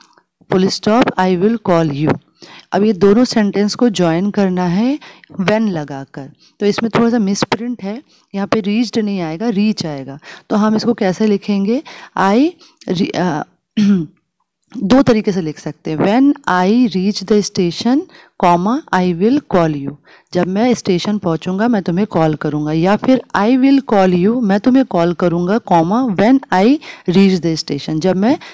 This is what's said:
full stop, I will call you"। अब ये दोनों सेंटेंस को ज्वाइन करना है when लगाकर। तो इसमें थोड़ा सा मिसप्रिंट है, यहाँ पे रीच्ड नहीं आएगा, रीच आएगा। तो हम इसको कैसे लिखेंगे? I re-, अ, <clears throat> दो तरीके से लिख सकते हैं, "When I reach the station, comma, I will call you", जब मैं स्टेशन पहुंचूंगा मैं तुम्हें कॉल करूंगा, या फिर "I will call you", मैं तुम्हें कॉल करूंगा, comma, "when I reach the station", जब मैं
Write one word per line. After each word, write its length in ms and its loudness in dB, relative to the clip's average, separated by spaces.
full 280 0
stop, 300 2
I 320 0
will 160 2
call 340 0
you"। 140 0
अब 120 0
ये 80 2
दोनों 320 4
सेंटेंस 500 0
को 140 2
ज्वाइन 420 0
करना 340 0
है 340 0
when 280 0
लगाकर। 640 -10
तो 60 0
इसमें 320 0
थोड़ा 120 2
सा 80 0
मिसप्रिंट 640 -4
है, 200 -8
यहाँ 120 -4
पे 140 -2
रीच्ड 380 -2
नहीं 220 -4
आएगा, 280 -6
रीच 380 -2
आएगा। 320 -10
तो 60 0
हम 200 2
इसको 180 -2
कैसे 320 -2
लिखेंगे? 560 -2
I 320 2
re-, 280 -4
अ, 260 -2
<clears throat> 280 2
दो 260 2
तरीके 300 2
से 80 -2
लिख 180 -6
सकते 320 -10
हैं, 80 -4
"When 400 2
I 480 2
reach 320 -4
the 240 0
station, 480 0
comma, 360 2
I 260 0
will 200 2
call 280 0
you", 120 -10
जब 140 0
मैं 280 0
स्टेशन 440 -2
पहुंचूंगा 500 -2
मैं 140 0
तुम्हें 240 -2
कॉल 280 0
करूंगा, 380 -4
या 240 2
फिर 260 0
"I 220 2
will 240 4
call 340 2
you", 160 0
मैं 180 0
तुम्हें 240 2
कॉल 300 0
करूंगा, 460 -2
comma, 440 0
"when 360 4
I 260 4
reach 340 2
the 220 -2
station", 360 -6
जब 160 0
मैं 220 2